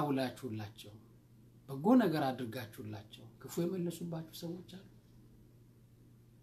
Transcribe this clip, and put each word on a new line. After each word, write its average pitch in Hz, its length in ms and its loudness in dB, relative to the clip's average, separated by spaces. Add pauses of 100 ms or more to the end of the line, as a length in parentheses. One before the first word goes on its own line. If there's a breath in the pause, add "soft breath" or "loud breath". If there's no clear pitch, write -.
ውላችሁላቸው፣ 123 920 -2 (680)
በጎ 139 320 0
ነገር 156 280 6
አድርጋችሁላቸው 113 1040 -6 (120)
ክፉ - 200 -14
የመለሱባችሁ 170 800 -2
ሰዎች 175 360 -8
አሉ። 185 160 -16 (1600)